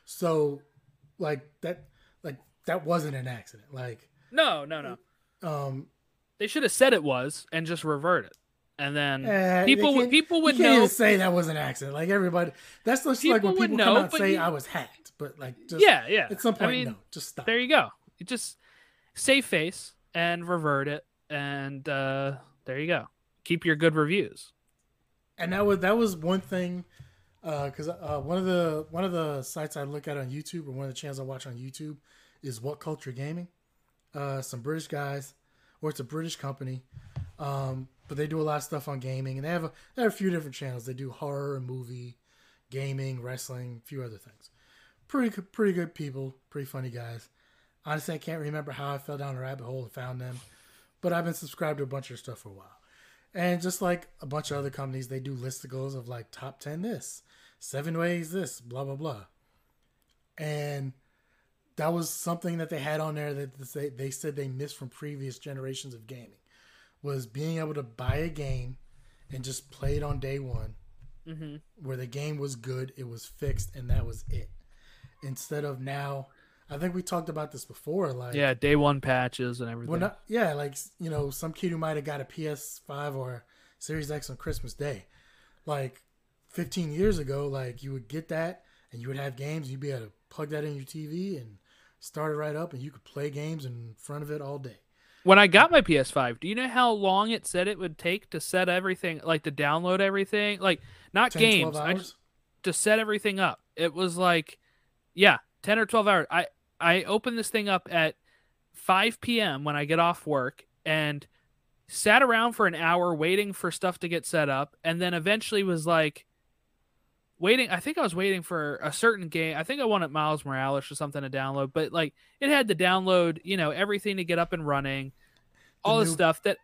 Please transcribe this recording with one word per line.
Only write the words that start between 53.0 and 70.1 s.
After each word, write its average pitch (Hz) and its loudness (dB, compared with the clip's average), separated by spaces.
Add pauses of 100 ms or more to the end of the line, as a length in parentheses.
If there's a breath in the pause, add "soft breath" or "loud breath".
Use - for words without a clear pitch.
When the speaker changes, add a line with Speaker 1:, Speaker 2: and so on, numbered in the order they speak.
Speaker 1:
And 180 0
just 180 -4
like 175 0 (140)
a - -12
bunch 147 -6
of 143 -2
other 139 -4
companies, 131 -8
they 131 -8
do 135 -8
listicles 131 -8
of, 120 -12
like, 120 -12
top - -14
ten 160 -8
this, 214 -8 (360 soft breath)
seven 160 -6
ways 170 -2
this, 185 -6
blah, 120 -8
blah, 135 -8
blah. 135 -8 (1120)
And 147 -4 (800)
that 156 0
was 170 -2
something 170 -4
that 160 -4
they 160 -4
had 151 -2
on 156 -4
there 147 -4
that 139 -10 (160)
they, 147 -6
they 135 -8
said 147 -6
they 139 -6
missed 135 -8
from 135 -12
previous 135 -10
generations 135 -10
of 113 -20
gaming, 123 -18 (640 soft breath)
was 135 -4
being 151 -4
able 156 -4
to 147 -6
buy 127 -2
a 165 -2
game 135 -6 (540)
and 131 -8
just 131 -10
play 131 0
it 147 -2
on 143 -2